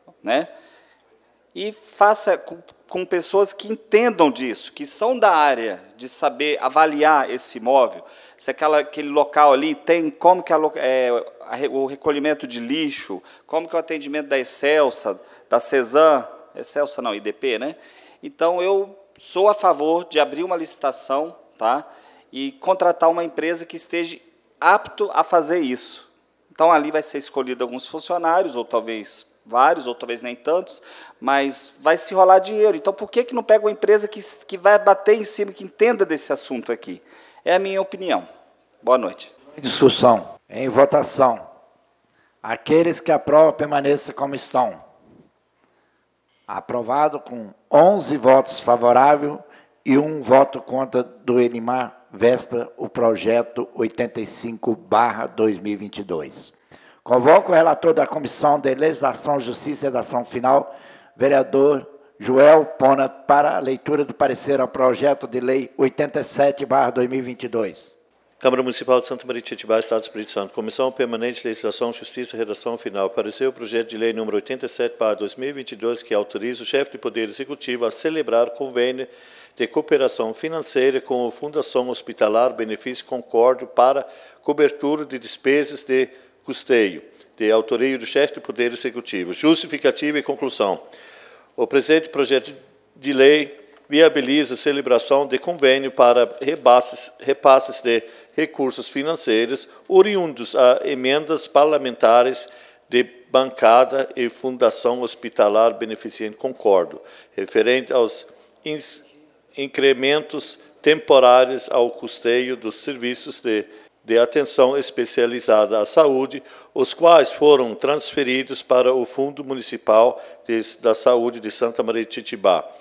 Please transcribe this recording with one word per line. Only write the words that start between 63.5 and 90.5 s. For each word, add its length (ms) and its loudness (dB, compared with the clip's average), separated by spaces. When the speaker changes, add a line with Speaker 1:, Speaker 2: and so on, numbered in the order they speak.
Speaker 2:
a 20 -2
leitura 460 -4
do 80 -14
parecer 480 -2
ao 80 -2
projeto 580 0
de 140 -6
lei 360 -2
oitenta 440 -2
e 20 -6
sete 420 0
barra 260 2
dois 180 -2
mil 100 -4
e 20 -8
vinte 220 -12
e 60 -8
dois. 440 -6
Speaker 3:
Câmara 240 2
Municipal 380 0
de 40 -8
Santa 220 -12
Maria 140 -8
de 60 -16
Tietibá, 320 -4
Estado 200 -2
do 40 -14
Espírito 280 -12
Santo. 220 -8
Comissão 380 -4
Permanente 500 -6
de 80 -8
Legislação, 420 -6
Justiça 440 -14
e 40 -12
Redação 380 -8
Final. 320 -4
Pareceu 400 -4
o 40 -10
projeto 360 -6
de 80 -12
lei 160 -2
número 240 -4
oitenta 280 -8
e 40 -6
sete 280 -6
barra 180 -2
dois 200 -10
mil 140 -10
e 40 -14
vinte 200 -14
e 20 -16
dois, 260 -6
que 120 -8
autoriza 500 -6
o 20 -12
chefe 260 -4
do 80 -16
Poder 280 -6
Executivo 580 -8
a 60 -2
celebrar 600 -2
convênio 560 -4
de 100 -4
cooperação 720 -2
financeira 640 -2
com 240 -4
a 60 -4
Fundação 580 -6
Hospitalar 640 0
Benefício 520 -8
Concórdio 600 0
para 400 2
cobertura 600 0
de 140 -12
despesas 640 -4
de 260 0
custeio, 560 0
de 160 0
autoria 460 0
do 80 -12
chefe 300 0
do 60 -16
Poder 300 -4
Executivo. 640 -8
Justificativa 840 0
e 20 -8
conclusão. 580 -4